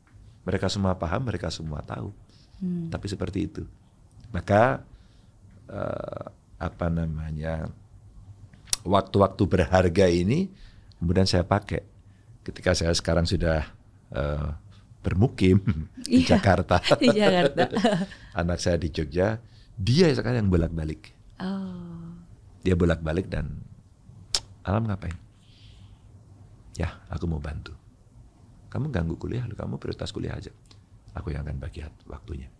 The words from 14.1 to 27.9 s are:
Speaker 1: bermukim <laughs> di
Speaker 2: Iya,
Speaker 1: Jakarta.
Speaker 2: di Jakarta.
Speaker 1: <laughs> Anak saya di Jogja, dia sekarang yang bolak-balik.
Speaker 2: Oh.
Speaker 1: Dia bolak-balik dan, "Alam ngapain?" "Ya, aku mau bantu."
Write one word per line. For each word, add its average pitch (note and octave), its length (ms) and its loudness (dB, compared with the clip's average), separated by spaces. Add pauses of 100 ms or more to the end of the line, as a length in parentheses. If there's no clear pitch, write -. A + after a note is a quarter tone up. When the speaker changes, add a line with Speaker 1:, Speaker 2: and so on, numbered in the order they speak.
Speaker 1:
bermukim F#2 580 4 (240)
<laughs> - 160 -14
di B3+ 240 4
Speaker 2:
Iya, - 160 4
Speaker 1:
Jakarta. F2+ 400 4 (160)
Speaker 2:
di B3 160 4
Jakarta. F#3+ 560 4 (340)
Speaker 1:
<laughs> - 380 -10
Anak E2+ 180 0
saya F2 180 2
di D#2+ 140 -2
Jogja, E2+ 480 0 (380)
dia B2+ 340 4
sekarang A#2 300 0
yang G#2 100 2
bolak-balik. E2 640 0 (260)
Speaker 2:
Oh. F3 800 -10 (460)
Speaker 1:
Dia F#2 120 2
bolak-balik E2 540 0
dan, - 320 -6 (1040)
"Alam A2 240 -2
ngapain?" F2+ 260 -6 (1600)
"Ya, E2+ 220 -6 (120)
aku E2 180 -6
mau E2 140 -2
bantu." D2+ 360 -10 (920)